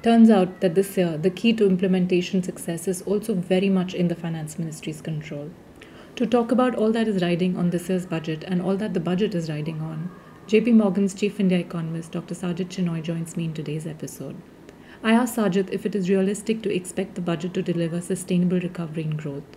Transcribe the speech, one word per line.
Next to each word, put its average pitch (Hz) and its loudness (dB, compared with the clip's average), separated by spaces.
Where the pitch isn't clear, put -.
Turns 226 10
out 185 4
that 175 2
this 196 0
year, 170 2
the 170 2
key 226 2
to 226 2
implementation 185 2
success - -6
is 185 -4
also 208 -2
very 185 2
much 185 0
in 175 2
the 170 -2
Finance 160 -8
Ministry's 160 -8
control. 151 -8
To 240 0
talk 233 2
about 254 2
all 220 2
that 226 2
is 190 0
riding 175 0
on 175 2
this 175 -4
year's 180 0
budget 160 -4
and 180 -2
all 196 0
that 214 -4
the 185 0
budget 180 0
is 165 -4
riding 156 -6
on, 160 -6
J 220 6
P 233 4
Morgan's 202 4
Chief 202 -2
India 185 4
Economist, 165 -6
Doctor 170 -8
Sajid 180 -4
Chinoy, 170 -2
joins 165 -6
me 165 -2
in 160 -4
today's 156 -6
episode. 143 -10
I 220 4
asked 240 2
Sajid 196 2
if - -4
it 190 -4
is 185 0
realistic 202 0
to - 0
expect 185 -6
the 190 -6
budget 175 -4
to 196 -2
deliver 170 -2
sustainable 180 0
recovery 165 -6
and 156 -2
growth. 143 -10